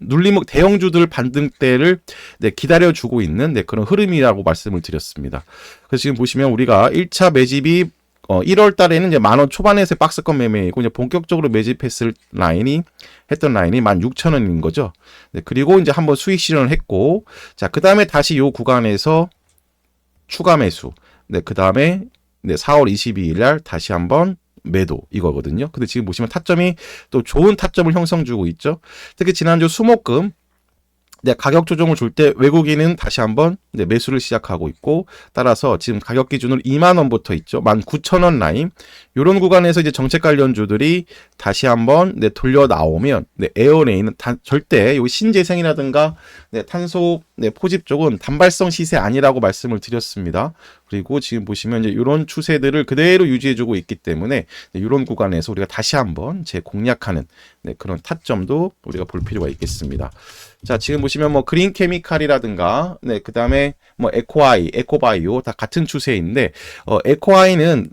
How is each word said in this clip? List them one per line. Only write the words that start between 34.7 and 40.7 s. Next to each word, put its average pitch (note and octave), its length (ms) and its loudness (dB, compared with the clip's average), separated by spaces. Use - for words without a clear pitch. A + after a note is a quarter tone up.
따라서 B2 460 0
지금 G#2+ 200 -6
가격 B2+ 300 -2
기준으로 B2 360 -2
이만 D#3+ 320 4
원부터 A#2 380 0
있죠. - 260 -6
만 G#2+ 220 2
구천 - 400 -2
원 E3+ 160 4
라인. G#2+ 320 -2
요런 F3+ 240 4
구간에서 F3 400 4
이제 D3+ 100 2
정책 C3+ 320 -2
관련주들이 C3+ 840 2